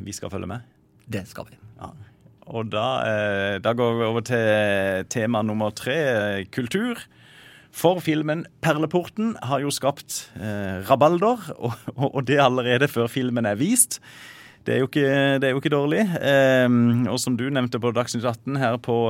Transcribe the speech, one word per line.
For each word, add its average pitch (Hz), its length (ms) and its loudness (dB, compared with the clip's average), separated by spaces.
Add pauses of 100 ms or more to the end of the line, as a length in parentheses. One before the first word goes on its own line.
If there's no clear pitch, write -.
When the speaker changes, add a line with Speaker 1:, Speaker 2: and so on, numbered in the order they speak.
Speaker 1:
vi 98 100 -12
skal 98 180 -10
følge 92 180 -8
med? 117 140 -10 (460)
Speaker 2:
Det 104 200 -8
skal - 180 -16
vi. - 100 -20 (240)
Speaker 1:
Ja. - 140 -16 (540)
Og 113 240 -6
da, 120 320 -2
eh, 101 560 -2
da 110 140 0
går 117 240 0
vi 117 80 0
over 113 160 0
til 104 880 2
tema 110 340 -2
nummer 107 320 -2
tre, 131 200 -4 (440)
eh, 95 60 -8
kultur. 202 500 -4 (760)
For 175 280 2
filmen 156 460 0 (160)
Perleporten 170 840 0
har 131 160 0
jo 143 80 -2
skapt, - 600 -4 (100)
eh, 101 480 -6
rabalder, 170 680 4
og, 117 160 -4 (240)
og, 139 180 -2
og 131 100 -2
det 143 140 4
allerede 127 480 4
før 117 240 -2
filmen 123 340 -2
er 104 100 0
vist. 196 440 0 (640)
Det 120 120 -2
er 123 40 2
jo 131 80 0
ikke, 139 520 2
det 135 40 -2
er 135 80 2
jo 135 80 0
ikke 147 160 -2
dårlig. 147 240 2 (220)
Ehm, 123 880 4
og 120 120 -2
som 131 160 -2
du 127 140 -2
nevnte 127 300 -2
på 120 120 0
Dagsnytt 120 340 -4
atten 127 300 -4
her 123 220 0
på, 117 180 -2 (140)